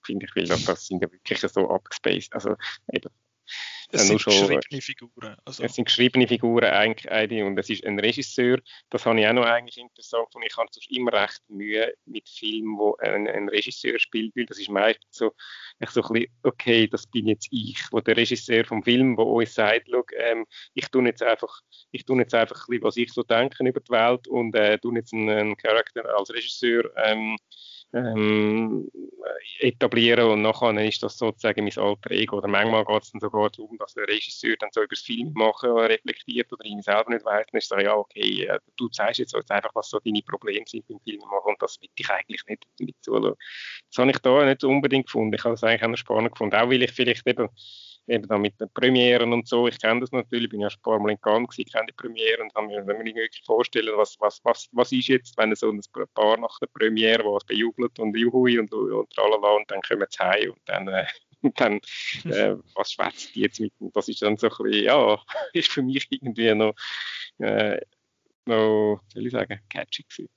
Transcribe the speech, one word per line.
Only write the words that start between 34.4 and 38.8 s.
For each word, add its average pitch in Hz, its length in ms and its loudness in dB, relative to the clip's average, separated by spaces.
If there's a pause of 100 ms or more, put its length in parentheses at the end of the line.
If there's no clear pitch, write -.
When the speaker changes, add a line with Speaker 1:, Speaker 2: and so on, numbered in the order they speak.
Speaker 1:
dann 104 120 -6
so 110 100 0
über 104 140 0
das - 60 -8
Film 117 320 -6
machen 110 380 2
reflektiert 117 800 0
oder - 140 -16
ihn 104 160 -10
selber 110 320 2
nicht 117 120 -4
weiss, 107 260 0
dann 117 80 0
ist - 100 -8
so, 98 80 0
ja, 101 180 2
okay, 104 500 -2
äh, 101 140 -2 (180)
du 120 120 -6